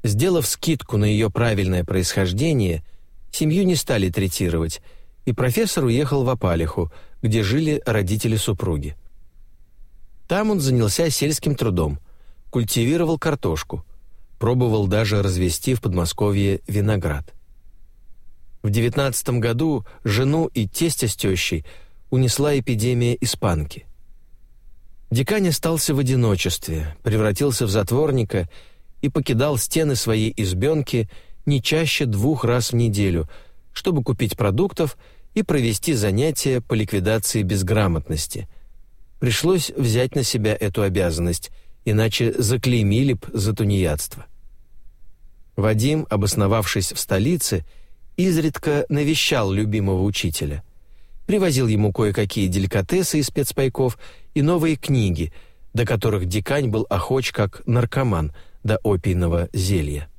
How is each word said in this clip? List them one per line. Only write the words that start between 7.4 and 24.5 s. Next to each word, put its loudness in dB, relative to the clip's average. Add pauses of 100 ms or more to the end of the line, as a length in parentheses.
жили 0
родители 0
супруги. -2 (1300)
Там 0
он 2
занялся 2
сельским 0
трудом, 0 (500)
культивировал 2
картошку, -2 (540)
пробовал 2
даже 2
развести 0
в -6
Подмосковье 0
виноград. 0 (1300)
В 0
девятнадцатом 0
году 0 (180)
жену 2
и -2
тестя 0
с -2
тёщей -2 (460)
унесла 2
эпидемия 0
испанки. -2 (1300)